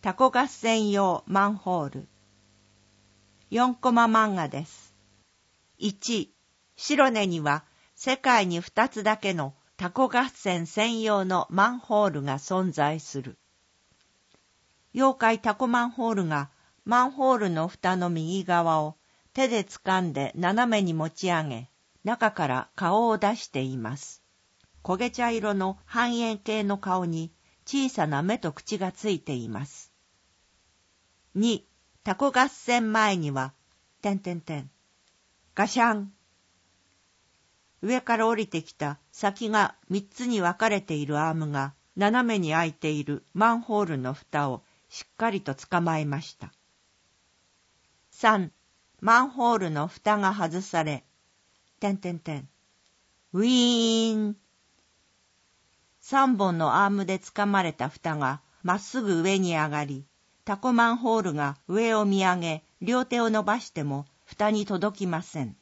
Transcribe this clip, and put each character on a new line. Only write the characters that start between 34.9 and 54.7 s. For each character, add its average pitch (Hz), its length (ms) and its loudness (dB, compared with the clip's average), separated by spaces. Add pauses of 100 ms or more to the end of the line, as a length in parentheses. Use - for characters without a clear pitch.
ガ 202 120 2
シ 240 140 0
ャ 233 140 4
ン。 202 180 -8 (1700)
上 247 220 -2
か 233 160 0
ら 226 100 4
降 233 60 2
り 214 120 -2
て 160 160 -4
き - 100 -18
た 147 260 -6 (120)
先 202 380 -4
が 208 260 2 (140)
三 202 180 -2
つ - 200 -10
に 226 160 0
分 175 160 0
か 226 100 2
れ 208 120 0
て 180 140 -6
い 147 120 -4
る 147 120 -2
ア 160 120 0
ー 160 40 -4
ム 156 160 -4
が 139 240 -4 (220)
斜 220 300 2
め 220 120 0
に 160 140 0
開 165 180 2
い - 20 -14
て 156 180 -4
い 147 140 -2
る 147 200 -6 (100)
マ 220 200 4
ン 233 60 -4
ホ 220 220 -2
ー - 20 2
ル 160 140 -4
の 127 160 -4
蓋 147 360 -4
を 123 120 -8 (260)
し - 220 -18
っ - 60 -20
か 226 140 -2
り 196 100 -4
と 147 140 -6
捕 - 260 -2
ま 165 180 0
え 156 60 -2
ま 143 160 -4
し - 140 -18
た。 - 180 -20 (1600)
三、 208 420 2 (480)
マ 233 220 6
ン 277 80 -2
ホ 240 240 2
ー 214 40 2
ル 180 120 -2
の 156 160 -2
蓋 208 320 0
が 196 140 2
外 180 300 -4
さ 170 220 -2
れ、 151 200 -6 (760)
点 196 180 -2
点 175 200 -8
点。 143 300 -10 (840)
ウ 185 100 0
ィ 226 720 4
ー 220 40 0
ン。 208 180 -2 (1600)